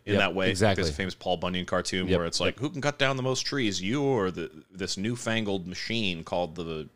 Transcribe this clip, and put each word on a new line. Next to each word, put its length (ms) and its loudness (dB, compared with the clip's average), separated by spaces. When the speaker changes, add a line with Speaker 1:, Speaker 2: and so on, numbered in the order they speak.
Speaker 1:
in 80 2
Speaker 2:
Yep, 60 6
Speaker 1:
that 140 4
way. 160 2
Speaker 2:
exactly. 340 4
Speaker 1:
There's 100 2
a 40 -4
famous 160 -2
Paul 240 -2
Bunyan 280 -2
cartoon 420 0
Speaker 2:
Yep, 100 4
Speaker 1:
where 80 2
it's 140 -2
like, 160 2
Speaker 2:
yep. 60 -18
Speaker 1:
"Who 100 -2
can 100 -6
cut 160 -2
down 200 2
the 60 -2
most 180 0
trees, 380 0
you 220 0
or 300 2
the, 180 -6
this 260 -4
newfangled 720 -2
machine 560 -2
called 320 -2
the 400 -6